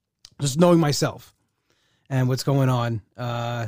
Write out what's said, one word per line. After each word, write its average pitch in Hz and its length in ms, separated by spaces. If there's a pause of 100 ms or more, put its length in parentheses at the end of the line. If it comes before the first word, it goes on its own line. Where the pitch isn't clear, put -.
(400)
just 139 180
knowing 175 220
myself 147 520 (800)
and 131 180
what's 131 160
going 135 240
on. 117 320 (160)
Uh, 120 520